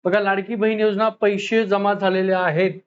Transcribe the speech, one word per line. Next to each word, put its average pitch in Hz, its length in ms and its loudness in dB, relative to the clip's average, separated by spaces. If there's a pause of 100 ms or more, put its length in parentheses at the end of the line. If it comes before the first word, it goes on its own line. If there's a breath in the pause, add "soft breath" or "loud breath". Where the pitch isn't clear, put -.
बघा, 190 140 2
लाडकी 196 360 -2
बहीण 220 240 0
योजना 214 300 2 (120)
पैसे 208 440 0
जमा 202 280 0
झालेले 190 400 0
आहेत. 180 540 0